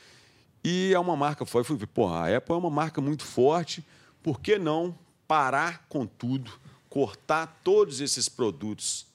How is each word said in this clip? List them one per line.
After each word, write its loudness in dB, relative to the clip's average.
E 2
é 6
uma 0
marca, -2
foi, 0
fui, -2
"Porra, 0
a 2
Apple -2
é 0
uma -2
marca -2
muito -4
forte, 2
por -2
que 2
não -2
parar 2
com -4
tudo, -6
cortar -2
todos 4
esses -2
produtos -6